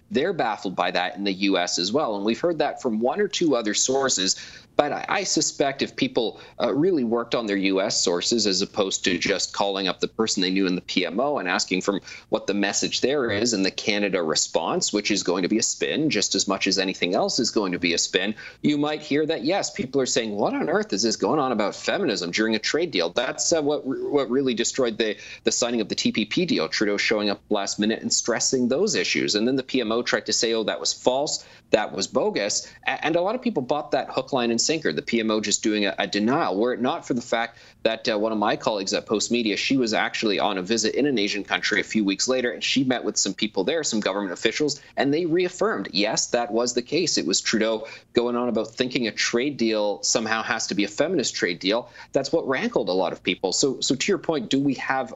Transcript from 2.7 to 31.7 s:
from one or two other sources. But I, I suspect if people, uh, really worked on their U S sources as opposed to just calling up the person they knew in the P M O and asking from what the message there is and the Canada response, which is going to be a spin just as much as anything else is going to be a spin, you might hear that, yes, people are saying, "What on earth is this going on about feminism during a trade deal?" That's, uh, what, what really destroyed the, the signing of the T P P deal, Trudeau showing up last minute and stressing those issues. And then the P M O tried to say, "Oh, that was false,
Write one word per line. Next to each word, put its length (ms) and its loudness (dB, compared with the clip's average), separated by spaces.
from 180 0
one 200 0
or 80 0
two 280 2
other 180 0
sources. 600 2
But 160 2
I, 180 -6
I 160 0
suspect 580 0
if 120 -6
people, 460 -2
uh, 140 0
really 300 2
worked 300 0
on 120 0
their 120 2
U 220 2
S 220 0
sources 440 2
as 140 0
opposed 440 -2
to 140 2
just 340 -2
calling 340 -2
up 140 -2
the 80 0
person 340 -2
they 80 2
knew 160 2
in 80 2
the 80 -4
P 240 -2
M 140 -4
O 180 0
and 100 -6
asking 340 0
from 180 0
what 160 0
the 80 0
message 460 0
there 300 0
is 220 0
and 120 2
the 60 2
Canada 520 0
response, 720 0
which 180 0
is 120 0
going 200 0
to 60 0
be 100 2
a 40 0
spin 480 -2
just 240 0
as 140 0
much 180 0
as 120 2
anything 360 0
else 240 0
is 140 2
going 200 0
to 60 -2
be 140 0
a 60 0
spin, 360 0
you 160 2
might 240 -2
hear 240 0
that, 180 -2
yes, 260 0
people 300 -2
are 60 2
saying, 280 -2
"What 200 0
on 160 -2
earth 240 0
is 80 0
this 140 2
going 220 2
on 140 2
about 220 0
feminism 560 -2
during 240 2
a 40 2
trade 320 0
deal?" 200 0
That's, 420 0
uh, 80 2
what, 260 0
what 440 0
really 240 2
destroyed 420 0
the, 220 0
the 80 4
signing 300 0
of 80 -4
the 40 -2
T 180 0
P 120 0
P 220 0
deal, 200 0
Trudeau 300 0
showing 320 2
up 220 -2
last 280 -2
minute 220 2
and 100 -4
stressing 580 0
those 260 2
issues. 400 0
And 120 2
then 100 2
the 60 0
P 200 -2
M 100 -2
O 100 0
tried 220 -2
to 80 -4
say, 220 2
"Oh, 100 0
that 160 -4
was 140 -2
false, 500 0